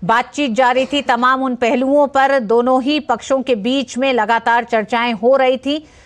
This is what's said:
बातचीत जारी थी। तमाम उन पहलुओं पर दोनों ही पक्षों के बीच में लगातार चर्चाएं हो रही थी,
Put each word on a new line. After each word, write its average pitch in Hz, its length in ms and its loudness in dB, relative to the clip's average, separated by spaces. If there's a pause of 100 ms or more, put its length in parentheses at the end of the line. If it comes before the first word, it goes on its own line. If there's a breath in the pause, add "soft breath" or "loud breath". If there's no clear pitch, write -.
बातचीत 240 460 -2
जारी 247 360 2
थी। 285 160 -2
तमाम 254 400 0
उन 254 120 -2
पहलुओं 269 520 2
पर 269 320 2
दोनों 240 440 2
ही 294 180 -2
पक्षों 269 420 -2
के 254 120 0
बीच 240 440 -4
में 269 140 0
लगातार 233 520 0
चर्चाएं 233 480 -2
हो 233 240 2
रही 262 200 2
थी, 294 300 -6 (200 loud breath)